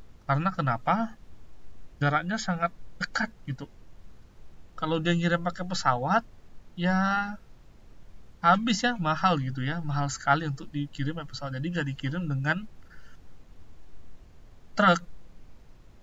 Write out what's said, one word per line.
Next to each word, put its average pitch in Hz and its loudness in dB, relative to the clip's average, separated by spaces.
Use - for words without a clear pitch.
Karena 156 2
kenapa? 165 2
Jaraknya 156 2
sangat 175 0
dekat - -2
gitu. 139 -4
Kalau 160 2
dia 175 4
ngirim 170 4
pakai 175 -2
pesawat, 165 4
ya 196 2
habis 208 6
ya, 240 4
mahal 156 4
gitu 131 -2
ya, 160 0
mahal 143 2
sekali 147 4
untuk 147 -4
dikirim 147 -2
pakai 151 -6
pesawat. 139 -6
Jadi 139 -2
nggak 156 0
dikirim 139 -2
dengan 147 0
truk. 175 8